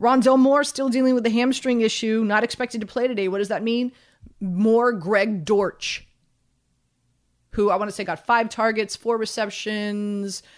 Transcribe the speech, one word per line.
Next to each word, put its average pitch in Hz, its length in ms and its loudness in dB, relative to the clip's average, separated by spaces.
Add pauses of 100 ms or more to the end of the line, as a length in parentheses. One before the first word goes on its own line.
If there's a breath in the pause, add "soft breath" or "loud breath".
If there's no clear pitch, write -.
Rondale 262 380 6
Moore 277 240 6
still 269 260 -4
dealing 254 240 2
with 247 100 0
the 226 60 0
hamstring 247 520 0
issue, 220 440 0
not 214 180 2
expected 233 380 -6
to 202 60 -8
play 247 200 -2
today. 202 200 -2
What 190 100 -4
does 202 120 -2
that 190 120 -4
mean? 240 300 -2 (480 soft breath)
More 220 540 2
Greg 196 520 0
Dortch, - 600 -2 (1400)
who 202 180 0
I 185 60 2
wanna 202 160 -4
say 202 120 -8
got 175 220 -8
five 233 240 0
targets, 220 460 -2
four 226 220 -2
receptions, 208 1200 -6 (160 soft breath)